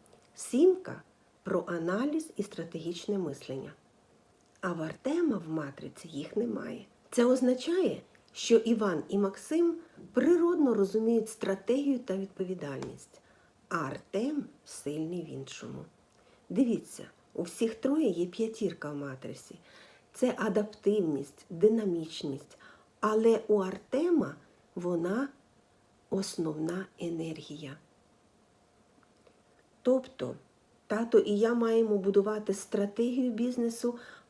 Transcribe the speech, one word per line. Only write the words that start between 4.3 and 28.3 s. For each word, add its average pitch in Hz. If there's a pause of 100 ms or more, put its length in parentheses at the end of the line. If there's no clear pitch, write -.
А 180
в 160
Артема 254
в 156
матриці 151
їх -
немає. 220 (260)
Це 240
означає, 254 (300)
що -
Іван 208
і 196
Максим 311 (380)
природно 320
розуміють 220
стратегію 254
та 196
відповідальність, 180 (480)
а 175
Артем 226 (200)
сильний 160
в -
іншому. 135 (640)
Дивіться: 226 (280)
у -
всіх 220
троє 285
є 175
п'ятірка 202
в 147
матриці. 131 (540)
Це -
адаптивність, 202
динамічність, 170 (420)
але 220
у 208
Артема 254 (400)
вона 175 (840)
основна 170 (140)
енергія. 160 (2000)